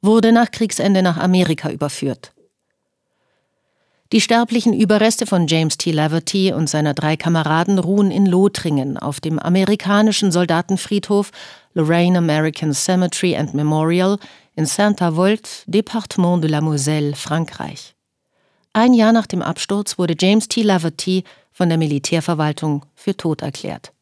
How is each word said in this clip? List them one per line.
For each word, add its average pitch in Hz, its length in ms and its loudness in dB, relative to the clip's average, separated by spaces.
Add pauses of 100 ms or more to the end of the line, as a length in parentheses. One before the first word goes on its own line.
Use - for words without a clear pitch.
wurde 226 240 4
nach 233 180 4
Kriegsende 196 540 0
nach 170 140 0
Amerika 175 520 0
überführt. 143 640 -6 (1800)
Die 220 80 4
sterblichen 233 520 2
Überreste 214 540 2
von 175 200 2
James 160 300 0
T. - 140 -4
Laverty 160 640 0
und 151 160 -2
seiner 151 240 0
drei 151 240 -2
Kameraden 165 600 0
ruhen 190 320 2
in 196 160 2
Lothringen 175 720 0
auf - 220 -8
dem 160 180 -4
amerikanischen 202 920 2
Soldatenfriedhof 180 1000 0 (420)
Lorraine 175 440 2
American 156 560 0
Cemetery 180 600 0
and 147 180 -4
Memorial 160 640 0 (380)
in 156 100 -2
Saint-Avold, 190 1000 0
Département 180 760 0
de 156 80 0
la 151 120 0
Moselle, 147 540 -2
Frankreich. - 800 -8 (760)
Ein 233 220 4
Jahr 226 180 6
nach 226 160 2
dem 180 140 -4
Absturz - 560 -6
wurde 170 200 -2
James 202 300 2
T. - 140 -2
Laverty 185 640 0 (260)
von 180 160 -2
der 165 100 2
Militärverwaltung 151 1080 -2 (100)
für - 220 -6
tot 160 240 -4
erklärt. - 500 -10 (100)